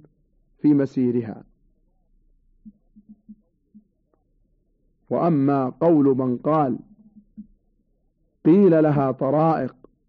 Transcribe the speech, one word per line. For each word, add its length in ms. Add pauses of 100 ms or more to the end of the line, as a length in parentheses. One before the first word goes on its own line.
(580)
في 160
مسيرها. 680 (3750)
وأما 580
قول 360
من 320
قال 420 (1700)
قيل 380
لها 280
طرائق 640 (340)